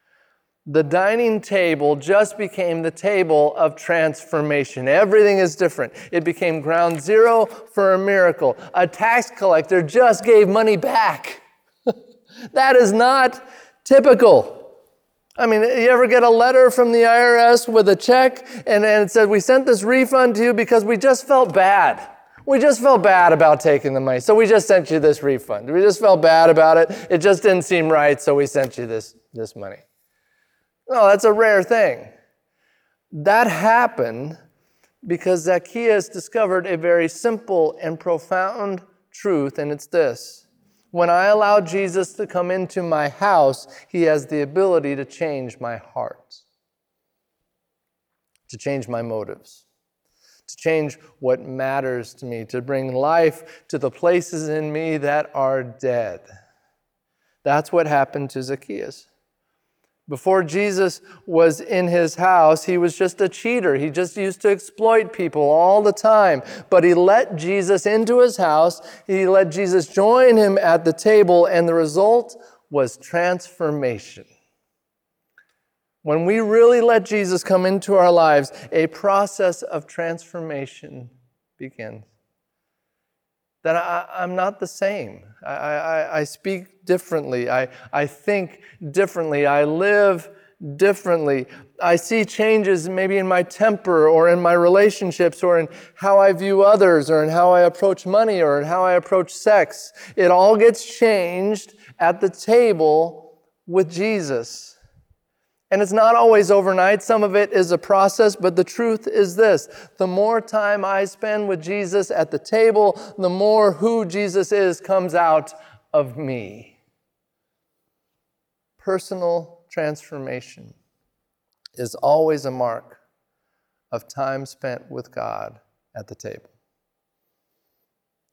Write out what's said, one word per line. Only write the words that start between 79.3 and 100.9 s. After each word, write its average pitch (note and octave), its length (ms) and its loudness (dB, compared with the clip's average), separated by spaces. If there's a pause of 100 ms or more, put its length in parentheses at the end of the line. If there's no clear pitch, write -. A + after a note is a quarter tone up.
of D3+ 260 -12
transformation D#3 1200 -12 (480)
begins. A2 460 -18 (1600)
That D#3+ 120 -2
I, F3 360 -6
I'm F3+ 240 -8
not G3 240 -6
the G3 60 -10
same. E3 560 -10 (240)
I, C#3 80 -12
I, D3 220 -8
I, D#3 460 -6
I - 20 -4
speak F#3 600 -14
differently. C#3+ 640 -6
I, B2+ 200 -4 (260)
I D3 140 -4
think - 560 -8 (260)
differently. D#3+ 560 -2
I C#3+ 200 2
live F#3+ 640 0 (460)
differently. E3 680 -2 (340)
I F3 160 2
see A3 300 -2
changes G3 640 -2
maybe F#3+ 300 -4
in F#3 80 -4
my F3+ 160 0
temper F3+ 640 0
or E3 220 4
in F3 120 2
my F3 120 2
relationships F3+ 920 0
or F3 160 2
in D#3 80 -4 (260)
how G3 240 0
I G3 160 4
view G3 300 0
others F#3 480 4
or D#3 120 2
in D#3 60 -4
how F3 220 2
I F3+ 100 4
approach F#3 460 0
money G3+ 340 0
or C#3+ 180 0
in C#3+ 60 -6
how F3+ 180 -4
I F#3 100 0
approach F3+ 380 -2
sex. - 640 -2 (220)
It F3+ 160 4
all G3 260 4
gets A3+ 400 0